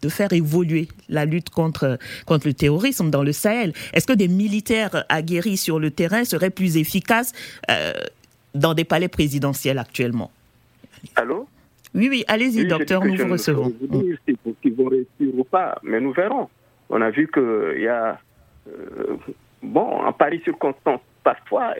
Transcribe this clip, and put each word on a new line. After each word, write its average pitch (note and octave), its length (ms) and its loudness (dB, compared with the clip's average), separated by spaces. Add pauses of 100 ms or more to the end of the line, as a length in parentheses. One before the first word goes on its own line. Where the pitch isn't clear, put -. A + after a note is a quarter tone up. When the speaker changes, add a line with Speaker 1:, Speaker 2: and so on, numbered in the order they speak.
Speaker 1:
de D3 60 -2
faire G3+ 240 -2
évoluer D#3+ 560 2 (200)
la D3+ 160 0
lutte D#3+ 260 -2
contre, D3+ 480 0 (280)
contre D3+ 220 2
le C#3 40 2
terrorisme D#3+ 580 2
dans C#3+ 120 2
le C#3+ 80 2
Sahel ? G#3 420 0 (220)
Est-ce - 140 4
que C4+ 40 2
des G#3 140 4
militaires G3+ 840 0
aguerris E3+ 480 0
sur E3 220 -2
le D#3 140 0
terrain G3+ 320 0
seraient F#3 260 0
plus F#3 260 0
efficaces, G3 560 0 (380)
euh, D#2+ 220 0 (640)
dans D#3+ 180 2
des D#3+ 80 2
palais E3 240 2
présidentiels C#3 720 0
actuellement ? A#2+ 540 -4 (840)
Speaker 2:
Allô ? A3 320 -2 (480)
Speaker 1:
Oui, G#3 160 4
oui, B3+ 160 0
allez-y, A3+ 360 2
Speaker 2:
Oui, - 20 2
je F#3 100 2
Speaker 1:
docteur, F#3 280 0
Speaker 2:
dis G3 40 4
que G3 60 4
Speaker 1:
nous F#3+ 60 0
Speaker 2:
je - 40 0
Speaker 1:
vous B2 60 0
Speaker 2:
ne - 60 0
Speaker 1:
recevons. D3 320 0
Speaker 2:
saurais B2 80 -2 (140)
vous - 140 0
dire E3 140 0 (100)
si, C3 100 2 (260)
s'ils A2+ 120 0
vont C3 140 2
réussir C3 400 -2 (100)
ou C3 60 0
pas, F#3 400 -2
mais A2+ 160 0
nous C3+ 120 -2
verrons. G3 360 0 (420)
On A2+ 100 0
a A2+ 100 2
vu D3 180 0
que A2 480 0
il D#2+ 80 -2
y - 20 0
a, A2+ 320 -2 (480)
euh, - 500 -8 (460)
bon, - 240 0
en - 260 -2
pareille E3 300 0
circonstance, C#3 600 -2 (200)
parfois, - 580 0